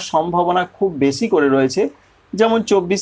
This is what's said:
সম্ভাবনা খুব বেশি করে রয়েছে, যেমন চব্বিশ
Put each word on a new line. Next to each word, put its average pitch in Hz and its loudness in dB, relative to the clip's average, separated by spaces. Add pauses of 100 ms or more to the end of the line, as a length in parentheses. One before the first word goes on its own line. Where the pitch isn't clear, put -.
(120)
সম্ভাবনা 175 0 (120)
খুব 196 -2
বেশি 139 0
করে 156 2
রয়েছে, 135 2 (520)
যেমন 226 2
চব্বিশ 190 0